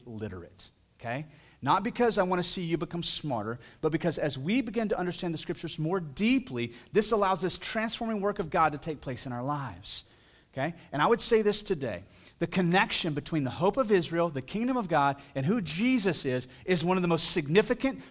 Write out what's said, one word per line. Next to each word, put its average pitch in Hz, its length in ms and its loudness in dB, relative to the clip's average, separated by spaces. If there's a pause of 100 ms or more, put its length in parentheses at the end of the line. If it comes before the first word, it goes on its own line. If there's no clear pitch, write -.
literate, 104 600 -12 (300)
okay? 127 280 -6 (340)
Not 165 220 2
because 233 340 2
I 196 60 4
wanna 180 180 2
see 175 220 -2
you 165 120 0
become 170 280 -6
smarter, 120 560 -2 (220)
but 156 100 2
because 160 260 0
as 151 180 0
we 175 260 0
begin 226 280 -2
to - 80 0
understand 180 340 -4
the 156 60 -4
scriptures - 400 -8
more 160 220 0
deeply, 151 760 0 (180)
this 214 200 4
allows 196 280 4
this 175 200 -2
transforming 226 600 -4
work 202 200 -2
of 170 100 -4
God 160 220 4
to 143 80 -6
take 156 200 -6
place 127 280 -8
in 127 40 -6
our 120 120 -4
lives, 131 640 -6 (460)
okay? 151 220 -4 (180)
And 147 120 2
I - 20 6
would 226 160 4
say 220 220 4
this 208 180 2
today, 127 400 -4 (380)
the 165 80 0
connection 185 640 2
between 147 300 -2
the 123 80 -2
hope 160 260 0
of 240 140 2
Israel, 170 380 2
the 139 120 -6
kingdom 240 340 -2
of 233 120 -2
God, 143 300 2 (180)
and 131 100 -2
who 220 160 2
Jesus 190 640 0
is, 127 220 0 (180)
is 175 180 2
one 180 140 2
of 180 60 2
the 175 40 2
most 165 240 4
significant 214 800 2